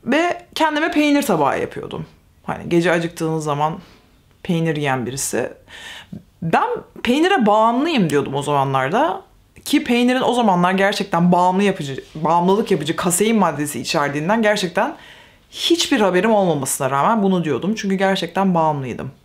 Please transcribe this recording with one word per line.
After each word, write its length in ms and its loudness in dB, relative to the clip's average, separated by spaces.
ve 500 -2
kendime 360 0
peynir 320 2
tabağı 380 0
yapıyordum. 460 -8
Hani 260 -10
gece 240 2
acıktığınız 520 -2
zaman 340 -2
peynir 340 0
yiyen 300 -2
birisi. 460 -6
"Ben 260 0
peynire 440 2
bağımlıyım." 640 2
diyordum 240 0
o 80 -4
zamanlarda. 800 0
Ki 200 0
peynirin 380 2
o 120 0
zamanlar 380 2
gerçekten 600 2
bağımlı 300 2
yapıcı, 420 -2
bağımlılık 560 2
yapıcı 260 0
kasein 400 0
maddesi 440 0
içerdiğinden 600 -2
gerçekten 540 0
hiçbir 500 0
haberim 320 2
olmamasına 580 0
rağmen 320 2
bunu 220 2
diyordum. 300 -2
Çünkü 200 -4
gerçekten 600 0
bağımlıydım. 560 -2